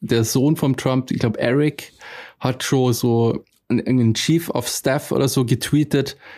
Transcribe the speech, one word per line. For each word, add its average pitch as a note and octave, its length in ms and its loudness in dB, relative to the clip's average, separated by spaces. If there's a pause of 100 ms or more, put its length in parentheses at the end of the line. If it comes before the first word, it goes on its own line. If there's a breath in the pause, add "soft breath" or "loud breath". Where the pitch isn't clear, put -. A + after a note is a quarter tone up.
der A2+ 240 2
Sohn C#3 320 2
vom C3+ 200 0
Trump, C3 340 0
ich - 100 -2
glaub, A2+ 160 0
Eric, C#3+ 560 -2 (480 loud breath)
hat C3 220 -2
schon B2+ 300 2
so A#2 520 0 (240)
ein, B2 180 0
ein A#2 280 2
Chief E3 360 0
of - 180 -4
Staff - 440 -2
oder C#3 160 2
so C3 160 0
getweetet, C3+ 720 0 (220 loud breath)